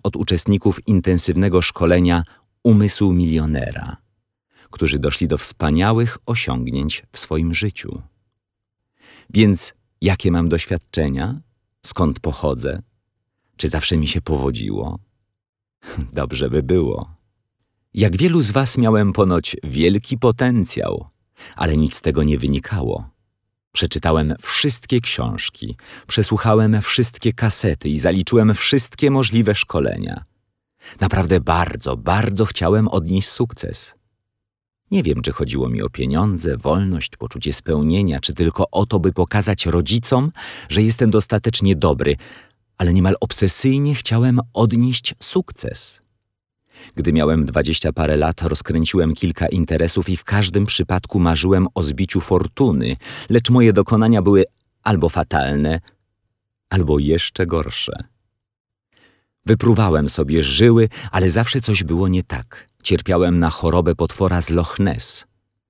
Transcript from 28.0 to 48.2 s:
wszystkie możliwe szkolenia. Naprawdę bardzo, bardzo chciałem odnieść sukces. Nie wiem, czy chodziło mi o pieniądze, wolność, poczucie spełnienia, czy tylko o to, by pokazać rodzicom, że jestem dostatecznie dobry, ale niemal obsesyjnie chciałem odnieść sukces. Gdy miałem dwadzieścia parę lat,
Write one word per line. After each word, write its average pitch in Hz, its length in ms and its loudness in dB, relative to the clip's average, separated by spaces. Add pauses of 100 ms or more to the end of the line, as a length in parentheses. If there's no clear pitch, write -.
wszystkie - 580 0
możliwe 113 440 2
szkolenia. 50 680 -4 (760)
Naprawdę 92 400 2
bardzo, 80 580 -2
bardzo 98 480 0
chciałem 104 420 2
odnieść 95 400 -2
sukces. - 680 -6 (960)
Nie 196 120 2
wiem, 69 180 0
czy 67 100 -4
chodziło 64 380 -4
mi 55 120 -4
o 55 80 -4
pieniądze, 78 680 -2
wolność, 85 600 -2
poczucie 60 360 -6
spełnienia, 80 640 0
czy - 140 -6
tylko 85 380 0
o - 140 0
to, 104 140 0
by 87 140 0
pokazać 101 520 0
rodzicom, 120 640 0 (380)
że 107 120 2
jestem 113 300 2
dostatecznie 101 640 2
dobry, 71 400 0 (640)
ale 87 160 2
niemal 92 280 4
obsesyjnie 135 720 0
chciałem 123 440 2 (140)
odnieść 117 640 0
sukces. - 800 -6 (920)
Gdy 82 180 0
miałem 78 320 2
dwadzieścia 76 480 -2
parę 76 240 0
lat, 78 240 -2